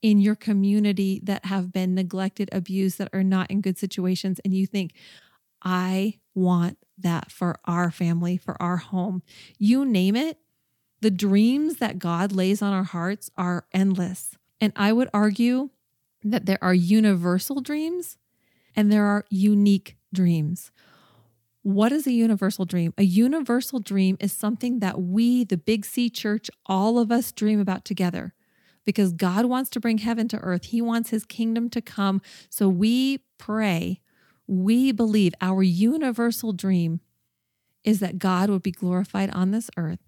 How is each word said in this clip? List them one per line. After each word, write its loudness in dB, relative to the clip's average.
in 6
your 4
community 0
that -4
have -4
been -2
neglected, -4
abused, -2
that -6
are -2
not 0
in -2
good -4
situations. -4
And 0
you 0
think, -4
"I -2
want 0
that -4
for -4
our 0
family, -2
for -8
our -2
home." -4
You 2
name 2
it, -4
the 2
dreams 2
that -4
God -2
lays 2
on 0
our 0
hearts -6
are -4
endless. -2
And 0
I 2
would 0
argue 0
that -2
there 2
are 4
universal 2
dreams -6
and 4
there 4
are 0
unique 2
dreams. 0
What 2
is 0
a 0
universal 2
dream? -2
A 2
universal 2
dream 0
is -2
something -4
that -2
we, 2
the -2
Big -2
C -2
Church, -6
all 2
of 2
us 0
dream 0
about -2
together -4
because 2
God 2
wants -2
to -6
bring 0
heaven -2
to -6
earth. -2
He -2
wants -2
his -2
kingdom -2
to -6
come. -2
So 2
we 2
pray, -2
we 2
believe 2
our 0
universal 0
dream 0
is 2
that -4
God 0
would 0
be -2
glorified -2
on 0
this -4
earth -6